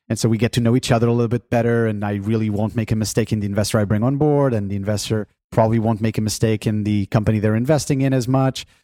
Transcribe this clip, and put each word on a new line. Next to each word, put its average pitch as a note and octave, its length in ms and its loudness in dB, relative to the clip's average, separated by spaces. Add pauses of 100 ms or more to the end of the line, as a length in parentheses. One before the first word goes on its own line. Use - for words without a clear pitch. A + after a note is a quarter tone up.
And A2+ 100 -4
so A#2+ 100 2
we A2 100 2
get A2+ 160 0
to B2 60 0
know A#2 140 2
each B2+ 160 0
other A#2 160 2
a A#2 60 2
little A#2+ 160 0
bit A2+ 200 -4
better, A#2 380 0
and G#2 180 -4
I G#2 120 -2
really A2 340 -2
won't G#2 240 -2
make A2+ 160 -2
a G#2+ 60 0
mistake A2 360 -2
in A2 60 0
the G#2 80 -2
investor G2+ 320 0
I G#2+ 60 2
bring G#2 180 0
on C3 140 0
board, C#3+ 360 2
and G2+ 160 -2
the G2 60 -6
investor G#2 540 -4 (240)
probably A2+ 260 4
won't A2 220 0
make A2 180 -2
a - 20 0
mistake G#2+ 460 0
in G#2+ 160 0
the G2+ 240 0
company A2 320 2
they're G#2+ 160 0
investing C3 460 0
in C3+ 120 0
as C3 140 0
much. C3 400 0 (160)